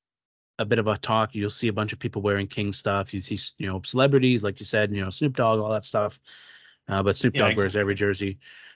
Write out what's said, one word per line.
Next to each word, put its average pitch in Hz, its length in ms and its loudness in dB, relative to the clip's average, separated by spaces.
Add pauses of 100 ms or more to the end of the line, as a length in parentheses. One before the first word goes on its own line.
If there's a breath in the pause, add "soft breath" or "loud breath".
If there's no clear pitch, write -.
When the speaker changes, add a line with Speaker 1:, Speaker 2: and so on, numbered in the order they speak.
(580)
Speaker 1:
a 120 60 0
bit 113 140 0
of 107 100 2
a 107 80 2
talk. 110 380 0
You'll 104 160 -2
see - 180 -2
a 107 40 0
bunch 107 200 -2
of - 60 -12
people 107 240 -6
wearing 101 260 0
King 101 240 -4
stuff. 98 420 -2
You 98 60 -4
see, 104 160 -8
s-, - 220 -10
you 101 100 -6
know, 92 160 -6
celebrities, 127 580 4
like 101 160 -2
you - 80 -12
said, 107 240 2
you 101 140 -2
know, 92 60 -4
Snoop 135 260 -2
Dogg, 110 240 2
all 107 100 -2
that 107 140 -2
stuff. 104 340 -2 (680 loud breath)
Uh, 98 160 0
but 98 120 4
Snoop 127 180 2
Speaker 2:
Yeah, 110 140 4
Speaker 1:
Dogg 110 100 2
wears 98 180 2
every 101 160 2
Speaker 2:
exactly. - 20 2
Speaker 1:
jersey. 98 440 -2 (380 loud breath)